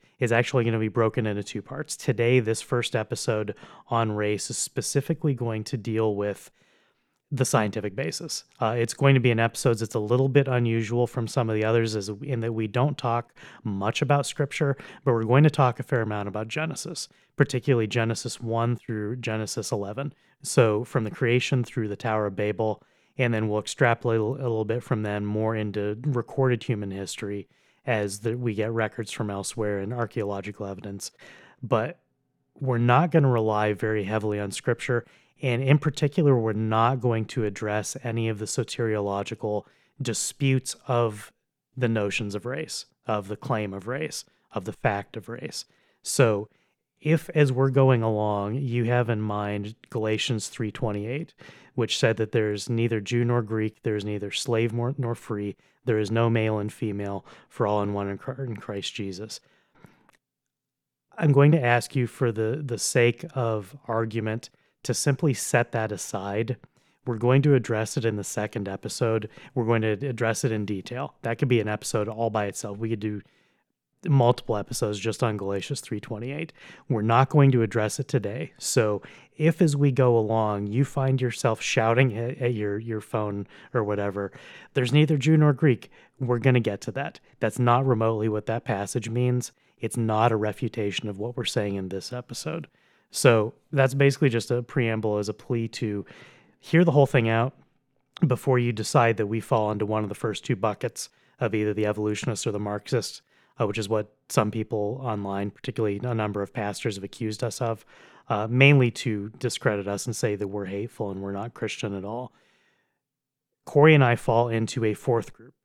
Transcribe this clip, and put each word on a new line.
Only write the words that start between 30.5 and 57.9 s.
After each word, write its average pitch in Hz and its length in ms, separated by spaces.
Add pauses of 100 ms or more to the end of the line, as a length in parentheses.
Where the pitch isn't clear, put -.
evidence. 98 460 (500)
But 120 380 (600)
we're 127 200
not 131 320
gonna 147 180
rely 107 440
very 107 320
heavily 104 340
on 101 120
scripture, - 540 (360)
and 123 200
in 139 160
particular, 143 580
we're 110 180
not 110 460
going 113 260
to 113 180
address 104 600
any 113 240
of 107 120
the 107 60
soteriological 104 1200 (360)
disputes 131 760 (120)
of 117 440 (460)
the 123 120
notions 104 440
of 104 140
race, 147 380 (200)
of 104 220
the 104 80
claim 107 380
of 95 120
race, 143 400 (280)
of 196 120
the 104 80
fact 101 420
of 110 140
race. - 360 (360)
So 110 480 (560)
if, 156 240
as 143 240
we're 135 160
going 131 320
along, 107 540
you 123 300
have 120 240
in 107 120
mind 104 540 (140)
Galatians 107 600
three 110 220
twenty-eight, 113 640 (420)
which 113 220
said 113 200
that 107 140
there's 104 360
neither 117 320
Jew 120 240
nor 120 180
Greek, 110 420
there's 107 200
neither 101 280
slave 113 420
mor-, 120 240
nor 120 180
free, 104 400 (300)
there 110 140
is 104 100
no 113 200
male 110 280
and 104 160
female, 101 500 (240)
for 110 200
all 104 160
in 101 100